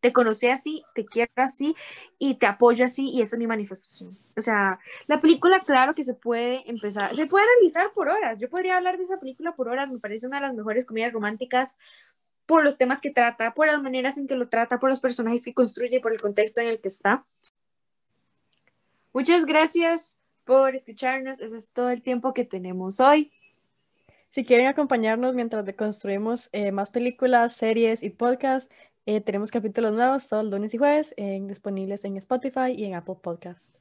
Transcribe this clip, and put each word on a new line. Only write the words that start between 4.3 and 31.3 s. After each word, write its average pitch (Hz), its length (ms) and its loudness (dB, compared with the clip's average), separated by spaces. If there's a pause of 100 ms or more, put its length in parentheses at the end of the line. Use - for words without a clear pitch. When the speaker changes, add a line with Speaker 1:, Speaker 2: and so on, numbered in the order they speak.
Speaker 1:
O 220 60 -4
sea, 202 360 2 (300)
la 302 140 2
película, 349 400 6
claro 277 340 4
que 311 80 -6
se 247 100 -6
puede 240 560 -4
empezar, 208 460 -6
se 302 100 -2
puede 392 200 4
analizar 392 480 4
por 311 160 -2
horas. 269 320 -2
Yo 240 80 -8
podría 370 260 -2
hablar 370 220 0
de 370 60 -6
esa 359 140 -6
película 311 380 -10
por 240 140 -4
horas, 269 200 -4
me 254 100 -10
parece 214 280 -10
una 277 140 -6
de 277 60 -4
las 262 80 -6
mejores 220 300 -2
comedias 226 280 -4
románticas 226 640 -4 (680)
por 320 200 4
los 285 120 2
temas 254 220 0
que 285 120 -6
trata, 247 420 0
por 311 140 4
las 302 140 2
maneras 262 360 -2
en 277 100 -8
que 269 80 -2
lo 247 140 -4
trata, 233 280 0
por 262 120 2
los 269 100 0
personajes 240 460 -2
que 240 80 -12
construye, 247 480 0
por 226 100 -2
el 220 80 -2
contexto 208 400 0
en 233 80 0
el 226 140 -4
que 196 80 -6
está. 214 360 0 (1900)
Muchas 320 320 4
gracias 330 720 2 (260)
por 262 320 4
escucharnos, 262 640 -6
ese 226 160 -12
es 220 160 -18
todo 247 200 -2
el 240 100 -4
tiempo 247 320 -4
que 247 100 -2
tenemos 185 560 -8
hoy. 294 320 4 (1000)
Speaker 2:
Si 269 120 -6
quieren 247 240 6
acompañarnos 254 680 0
mientras 226 300 -4
deconstruimos, 208 880 -4
eh, 202 220 -2
más 196 160 -4
películas, 247 680 2
series 226 480 0
y 208 60 -4
podcasts, 262 580 -2 (380)
eh, 214 140 0
tenemos 208 320 -4
capítulos 220 420 -2
nuevos 254 360 0
todos 214 160 -2
los 208 80 -6
lunes 208 200 -6
y 240 40 -6
jueves, 294 400 2
en, 196 300 -6